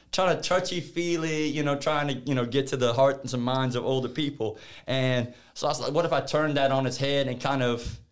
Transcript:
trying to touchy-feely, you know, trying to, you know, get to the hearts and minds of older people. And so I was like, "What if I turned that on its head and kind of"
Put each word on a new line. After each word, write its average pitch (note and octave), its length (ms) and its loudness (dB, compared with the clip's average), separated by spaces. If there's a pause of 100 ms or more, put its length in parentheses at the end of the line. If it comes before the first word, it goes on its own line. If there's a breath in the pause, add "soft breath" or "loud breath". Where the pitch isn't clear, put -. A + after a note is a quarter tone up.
(140 loud breath)
trying F#3 240 4
to - 40 -8
touchy-feely, E3+ 1040 0
you D3 160 -2
know, C#3+ 120 0
trying D3 320 0
to, C#3 60 0 (120)
you C3+ 100 0
know, A#2+ 100 2
get C3 220 0
to C#3 100 -2
the B2 160 2
hearts C3+ 400 2
and B2 100 0
minds B2+ 320 0
of A#2+ 100 -2
older C3 220 0
people. C#3 500 -4 (300 loud breath)
And B2+ 460 0 (220 loud breath)
so - 120 -2
I C#3+ 40 2
was C3 100 -4
like, B2+ 100 -4
"What E3 140 2
if E3 80 -2
I C#3 80 2
turned D3+ 340 0
that C#3 160 4
on C3+ 160 2
its B2 80 -2
head C#3 320 0
and B2 140 -6
kind C#3 200 0
of" A#2+ 380 -2 (120)